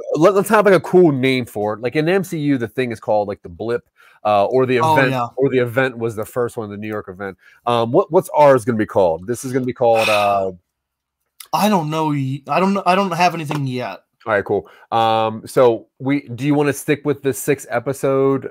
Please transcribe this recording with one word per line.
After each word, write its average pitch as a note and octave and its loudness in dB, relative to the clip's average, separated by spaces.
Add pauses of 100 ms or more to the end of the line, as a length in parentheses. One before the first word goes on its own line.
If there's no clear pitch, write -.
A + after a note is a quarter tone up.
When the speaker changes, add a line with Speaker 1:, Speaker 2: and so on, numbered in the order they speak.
(140)
Speaker 1:
let, F3 4
let's G3 0
have, G#3 4
like, G3 6
a D#3 4
cool F3+ 4
name C3 0
for G#2+ -4
it. G#2+ -12
Like, B2 -4
in D#3 0
the F3 0
M G3 0
C E3+ -8
U, C#3+ 0
the A#2 -4
thing B2 -4
is G#2+ -10
called, G#2+ 0
like, G2+ -10
the F#2+ -16
Blip, A2 -6 (420)
uh, G#2 2
or C3 2
the B2+ 2
Speaker 2:
Oh, D#3+ 2
Speaker 1:
event, C3+ 4
Speaker 2:
yeah. B2 -2 (100)
Speaker 1:
or C3+ 0
the B2+ 0
event B2 -2
was A2+ -6
the G#2 -6
first A#2+ -6
one, G#2+ -10
the G2+ -12
New G#2+ -10
York G#2+ -8
event. F#2+ -12 (300)
Um, A#2 0
what, D#3 2
what's F3 0
ours C#3 6
gonna A#2 -2
be G#2+ 0
called? F2+ 0
This A#2 -8
is B2+ -8
gonna B2+ -2
be A#2+ -4
called, A2+ 2
uh, G2+ 0 (1000)
Speaker 2:
I F3+ 2
don't E3 0
know D#3 -2
y-, C3+ -4
I D3 0
don't, G3 2
I F3+ 4
don't G3 0
have E3+ 0
anything D3+ -6
yet. B2 -8 (220)
Speaker 1:
All A2 0
right, G2+ 0
cool. G2+ -4 (240)
Um, A2 0
so A#2+ 2 (100)
we, C#3 -4
do B2 -8
you D3 2
wanna C#3+ 0
stick C#3+ -4
with D3 -4
the C3+ 0
six - -4
episode, C3+ -2